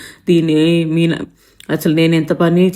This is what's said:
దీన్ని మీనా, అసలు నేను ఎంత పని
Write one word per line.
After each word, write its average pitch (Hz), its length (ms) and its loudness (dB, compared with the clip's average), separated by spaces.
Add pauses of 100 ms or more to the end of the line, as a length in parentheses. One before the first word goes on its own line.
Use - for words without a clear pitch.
(300)
దీన్ని 165 560 2
మీనా, 165 300 0 (540)
అసలు 151 240 -2
నేను 165 220 2
ఎంత 160 180 -2
పని 175 420 2